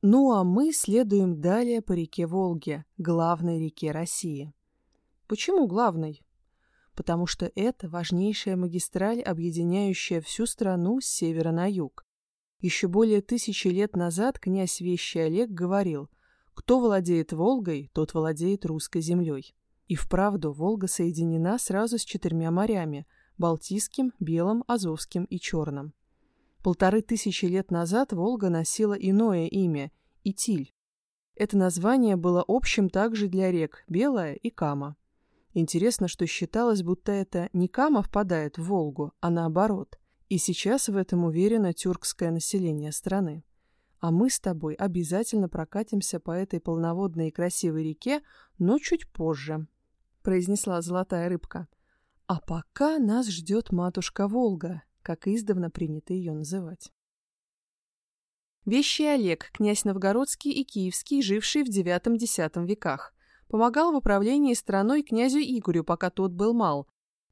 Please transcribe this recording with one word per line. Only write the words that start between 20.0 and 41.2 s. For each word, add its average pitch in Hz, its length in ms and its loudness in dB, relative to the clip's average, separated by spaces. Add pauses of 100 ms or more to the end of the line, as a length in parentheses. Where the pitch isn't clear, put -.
Волга 190 340 0
соединена 165 720 0
сразу 220 380 0
с 214 60 -2
четырьмя 165 480 -2
морями: 175 560 0 (320)
Балтийским, 190 800 -2
Белым, 175 460 0
Азовским 180 580 -2
и 185 140 -8
Черным. 147 560 -4 (680)
Полторы 190 380 4
тысячи 202 460 -2
лет 185 240 0
назад 180 420 0
Волга 202 380 0
носила 170 420 0
иное 190 540 2
имя — 156 440 0 (340)
Итиль. 196 500 -2 (600)
Это 208 200 0
название 196 600 4
было 175 300 2
общим 208 440 2
также 208 380 0
для 185 220 2
рек 160 380 -2
Белая 185 460 0
и 233 160 -8
Кама. 143 460 -4 (580)
Интересно, 180 520 2
что 175 200 -2
считалось, 220 560 0
будто 175 280 -4
это 190 440 -4
не 180 140 2
Кама 269 340 2
впадает 175 560 -2
в 165 60 -6
Волгу, 160 560 -4
а 175 100 0
наоборот. 170 680 0 (300)
И 190 80 0
сейчас 202 520 0
в 202 100 -2
этом 180 260 0